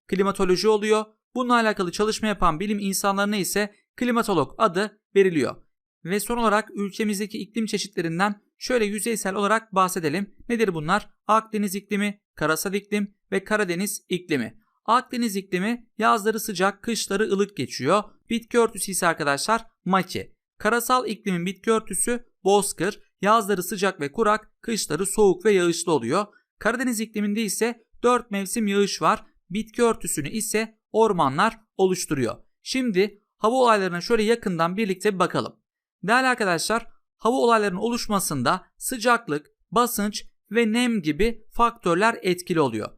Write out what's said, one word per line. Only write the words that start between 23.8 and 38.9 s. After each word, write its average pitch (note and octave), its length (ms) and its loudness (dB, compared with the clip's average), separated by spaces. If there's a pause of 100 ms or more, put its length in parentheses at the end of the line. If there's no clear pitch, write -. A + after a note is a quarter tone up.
ve C#3+ 120 -4
kurak, G#3+ 480 0
kışları F#3+ 460 -4
soğuk G3 380 4
ve A3 80 6
yağışlı F3 400 2
oluyor. D3 340 0 (320)
Karadeniz A#3+ 420 -2
ikliminde G#3+ 420 -4
ise A3+ 420 -2 (180)
dört A#3+ 280 2
mevsim G3+ 360 -4
yağış G3+ 360 0
var. F#3 240 0 (240)
Bitki A3 320 -4
örtüsünü A3+ 460 0
ise A3 500 -4 (140)
ormanlar F3+ 680 2 (160)
oluşturuyor. E3+ 600 0 (260)
Şimdi G#3+ 600 -2 (140)
hava A3 180 2
olaylarına G#3 460 2
şöyle A3 220 2
yakından F#3 540 0
birlikte G3+ 380 0
bir F#3 40 -4
bakalım. D#3+ 380 -2 (460)
Değerli A#3+ 240 2
arkadaşlar, A3 600 0 (300)
hava A#3 200 0
olaylarının A3 440 2
oluşmasında F#3 840 -2 (100)
sıcaklık, A3+ 720 -2 (240)